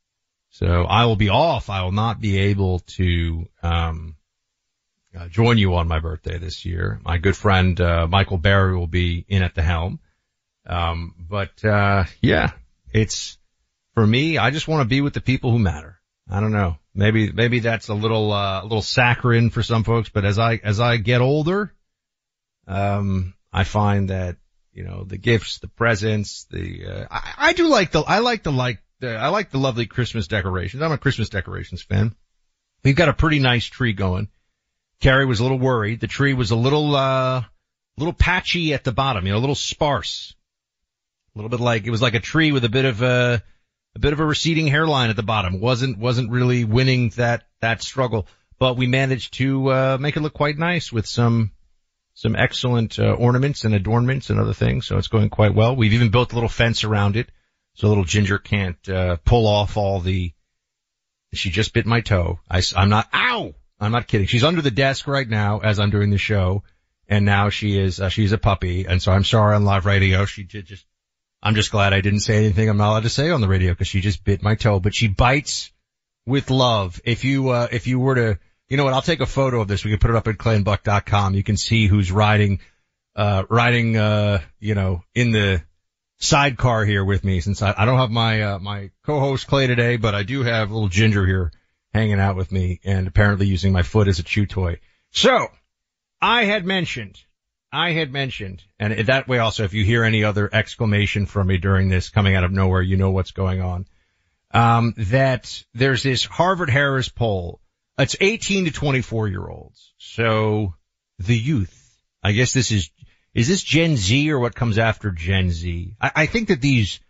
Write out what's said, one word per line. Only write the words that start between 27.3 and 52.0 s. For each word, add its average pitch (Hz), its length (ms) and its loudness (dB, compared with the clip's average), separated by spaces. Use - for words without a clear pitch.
I 311 160 2
do 339 140 2
like 214 240 2
the, 160 100 2
I 170 160 0
like 240 240 -2
the, 151 100 -4
like, 123 300 -2
the, 120 160 -8
I 117 120 -4
like 196 220 -4
the 147 80 -4
lovely 123 280 -2
Christmas 113 400 -4
decorations. 95 560 -4
I'm 160 100 0
a 139 60 -2
Christmas 113 320 -2
decorations 92 520 -8
fan. 104 320 0
We've 135 100 4
got 165 140 4
a 180 60 0
pretty 156 240 2
nice 123 260 2
tree 117 300 -4
going. 95 340 -2
Carrie 135 260 4
was 123 120 0
a 113 60 0
little 131 160 0
worried. 117 400 0
The 117 80 -6
tree 139 260 -2
was 123 160 -2
a 117 60 2
little, 147 400 2
uh, 131 480 -2
little 160 160 -4
patchy 170 640 0
at 127 80 -6
the - 80 -4
bottom, 117 340 -2
you 95 60 -2
know, 101 80 0
a - 0 -
little 135 160 0
sparse. - 800 -4
A 113 60 -14
little 110 120 -10
bit 120 100 -4
like, 117 260 0
it 117 40 -6
was 110 120 0
like 123 120 0
a 117 60 0
tree 156 300 0
with 135 140 0
a 120 40 0
bit 131 160 0
of 120 160 -2
a, 123 400 2
a - 60 -16
bit 139 120 2
of 143 60 -4
a 156 80 0
receding 156 400 0
hairline 143 420 2
at 110 60 0
the 110 80 -4
bottom. 95 380 -2
Wasn't, 120 380 -2
wasn't 120 340 -2
really 123 320 0
winning 123 460 2
that, 120 340 -2
that 113 200 -2
struggle, 117 460 -4
but 127 180 2
we 127 120 0
managed 131 460 0
to, 135 360 0
uh, 131 300 2
make 147 160 -4
it 165 40 -2
look 151 140 -4
quite 147 240 -2
nice 170 340 -2
with 110 140 -2
some, 117 460 2